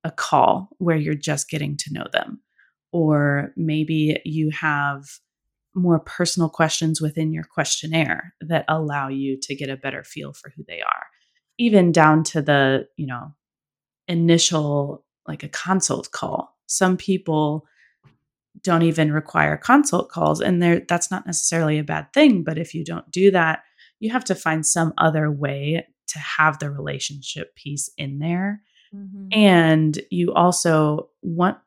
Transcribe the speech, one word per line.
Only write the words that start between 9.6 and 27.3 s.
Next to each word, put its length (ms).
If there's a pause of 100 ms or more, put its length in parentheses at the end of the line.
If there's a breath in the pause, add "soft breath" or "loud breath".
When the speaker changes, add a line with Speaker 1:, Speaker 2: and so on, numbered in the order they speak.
Speaker 1:
a 80
better 260
feel 300
for 220
who 120
they 140
are, 240 (520)
even 340
down 320
to 180
the, 460 (100)
you 100
know, 260 (720)
initial, 1000 (220)
like, 160
a 60
consult 640
call. 460 (100)
Some 300
people 680 (960)
don't 180
even 300
require 460
consult 520
calls, 320
and 200
they're, 260
that's 240
not 140
necessarily 540
a 40
bad 300
thing, 300
but 140
if 160
you 100
don't 280
do 200
that, 320 (360 soft breath)
you 120
have 140
to 100
find 300
some 320
other 340
way 540 (220)
to 120
have 400
the 100
relationship 880